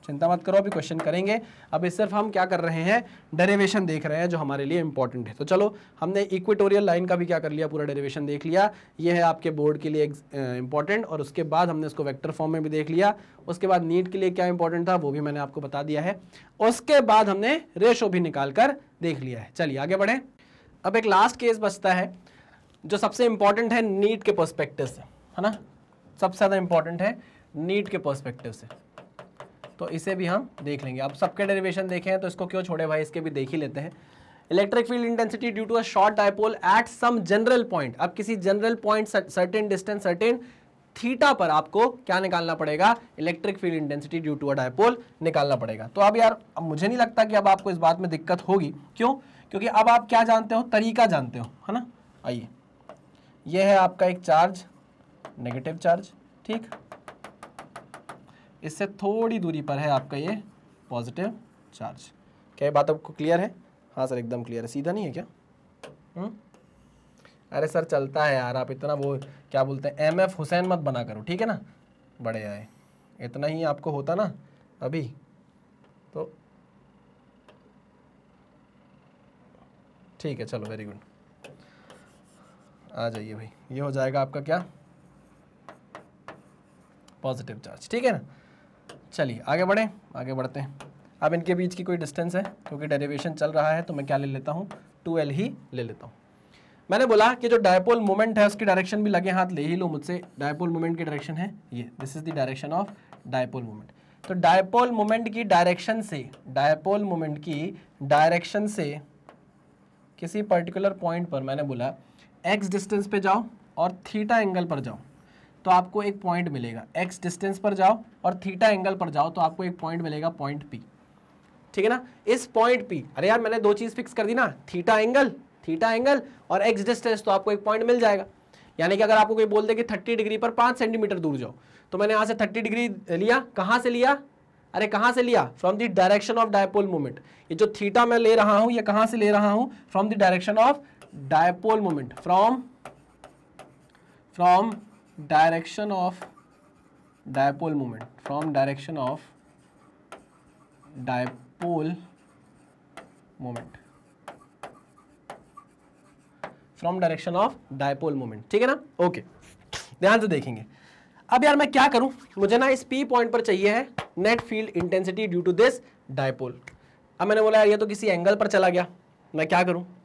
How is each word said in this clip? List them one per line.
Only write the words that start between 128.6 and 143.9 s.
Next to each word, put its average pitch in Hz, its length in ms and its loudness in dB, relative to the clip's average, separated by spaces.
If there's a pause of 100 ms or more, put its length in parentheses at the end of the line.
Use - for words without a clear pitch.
यानी 180 180 2
कि 208 60 4
अगर 214 140 6
आपको 214 180 4
कोई 220 120 4
बोल 208 200 2
दे 220 80 2
कि 226 80 -2
थर्टी 226 340 -4
डिग्री 220 220 -2
पर 233 120 0
पाँच 240 280 2
सेंटीमीटर 220 400 -2
दूर 156 180 -2
जाओ, 120 180 -10 (380)
तो 185 60 -4
मैंने 208 160 2
यहाँ 214 120 2
से 226 80 -2
थर्टी 214 260 -2
डिग्री 226 280 -2 (280)
लिया, 226 220 2 (180)
कहाँ 202 220 0
से 247 120 0
लिया, 254 280 2 (560)
अरे 214 120 0
कहाँ 214 260 2
से 247 100 0
लिया, 214 340 2
from 190 220 0
the 233 160 0
direction 202 440 4
of 226 140 2
dipole 196 380 2
moment। 139 280 -4 (320)
ये 165 40 -4
जो 214 240 2
theta 208 280 2
मैं 233 120 4
ले 226 160 6
रहा 208 240 6
हूँ, 226 140 4
ये 226 100 -2
कहाँ 214 240 2
से 226 100 -4
ले 208 140 4
रहा 208 200 4
हूँ, 233 200 0 (220)
from 202 200 0
the 202 60 -4
direction 180 400 2
of 233 220 6 (480)
dipole 180 540 2
moment, 147 400 -4
from, 214 400 4 (1700)